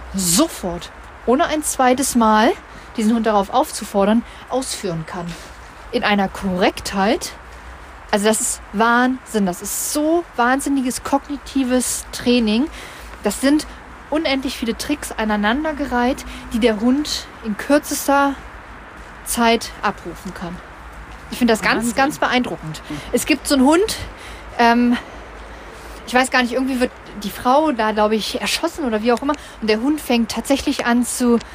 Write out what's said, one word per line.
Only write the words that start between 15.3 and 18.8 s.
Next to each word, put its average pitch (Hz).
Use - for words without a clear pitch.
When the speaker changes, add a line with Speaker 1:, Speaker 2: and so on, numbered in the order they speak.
Speaker 1:
die 226
der 220
Hund 269
in 214
kürzester 285